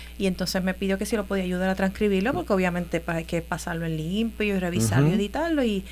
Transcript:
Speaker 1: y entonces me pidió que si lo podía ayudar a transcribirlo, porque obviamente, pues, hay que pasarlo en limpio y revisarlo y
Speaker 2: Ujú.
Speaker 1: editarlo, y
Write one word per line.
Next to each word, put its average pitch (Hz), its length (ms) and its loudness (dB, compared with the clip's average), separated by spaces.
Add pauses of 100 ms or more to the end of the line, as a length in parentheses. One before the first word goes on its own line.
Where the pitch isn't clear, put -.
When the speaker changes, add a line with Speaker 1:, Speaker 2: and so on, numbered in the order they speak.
(180)
Speaker 1:
y - 80 0
entonces 185 380 0
me 185 100 0
pidió 190 240 0
que 208 80 -4
si 233 100 -2
lo 208 100 -2
podía 196 180 -2
ayudar 180 260 0
a 190 60 0
transcribirlo, 196 580 2
porque - 200 -2
obviamente, 175 480 0
pues, 165 160 -2
hay 165 80 -2
que 165 180 -2
pasarlo 165 420 -4
en 165 120 -2
limpio 208 580 -2
y 185 40 0
revisarlo 139 460 2
y 160 60 6
Speaker 2:
Ujú. 214 80 4
Speaker 1:
editarlo, 285 440 0
y 202 280 0